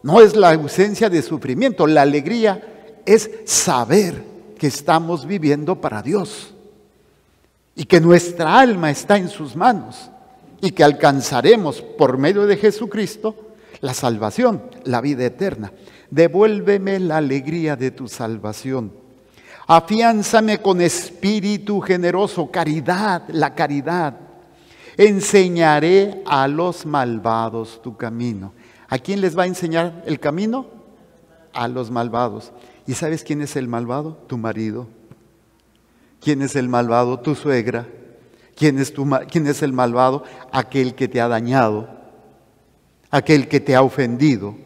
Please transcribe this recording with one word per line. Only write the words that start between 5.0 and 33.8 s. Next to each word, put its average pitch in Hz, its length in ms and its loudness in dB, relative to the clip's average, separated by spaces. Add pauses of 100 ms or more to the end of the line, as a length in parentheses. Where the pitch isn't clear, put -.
viviendo 151 540 -2
para 110 220 -6
Dios 175 520 -8 (1200)
y 165 80 -8
que 175 160 6
nuestra 170 580 4
alma 202 320 4
está 202 280 0
en 180 100 -4
sus 139 260 -14
manos, 180 560 -2 (540)
y 185 60 0
que - 120 2
alcanzaremos 147 1000 4
por 131 340 0
medio 190 300 2
de 202 100 2
Jesucristo 214 760 -2 (480)
la 131 100 -6
salvación, 123 680 -2 (220)
la 123 180 -2
vida 127 240 -2
eterna. 117 480 -6 (360)
Devuélveme 196 880 2
la 160 180 -2
alegría 147 580 -4
de 127 140 -4
tu 123 180 -14
salvación. 110 840 -8 (760)
Afiánzame 214 960 2
con 190 180 2
espíritu 202 1000 -2
generoso, 180 680 -2
caridad, 175 800 -2
la 151 260 -2
caridad. 147 640 -4 (800)
Enseñaré 185 1300 2
a 135 240 0
los 165 380 -4
malvados 113 960 -4
tu 117 160 -14
camino. 113 560 -8 (340)
¿A 131 100 -4
quién 196 220 -6
les 175 160 -2
va 180 60 0
a 180 60 0
enseñar 170 580 -4
el 156 120 -6
camino? 220 460 -4 (880)
A 120 160 -6
los 123 220 -8
malvados. 117 640 -6 (340)
¿Y 131 80 -6
sabes 156 280 -6
quién 147 200 -6
es 143 140 -10
el 131 120 -6
malvado? 123 480 -6 (120)